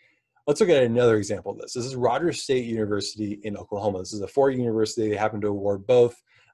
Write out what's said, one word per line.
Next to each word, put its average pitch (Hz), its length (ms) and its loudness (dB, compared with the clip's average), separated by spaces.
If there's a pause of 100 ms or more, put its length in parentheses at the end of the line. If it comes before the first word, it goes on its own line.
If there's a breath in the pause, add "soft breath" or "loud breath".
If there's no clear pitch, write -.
(480)
Let's 147 120 2
look 196 120 4
at 139 120 6
another 117 340 4
example 98 340 -4
of - 80 -12
this. - 140 -14
This 120 120 -6
is 131 100 -10
Rogers 127 460 -2
State 131 240 0
University 104 760 -4
in 104 120 -8
Oklahoma. 98 440 -4
This 92 120 -10
is 104 100 -8
a 95 60 -6
four-year 135 320 2
university. 110 480 0
They 104 80 0
happen 107 260 -2
to 104 60 -2
award 101 380 -2
both, 120 360 4 (320 soft breath)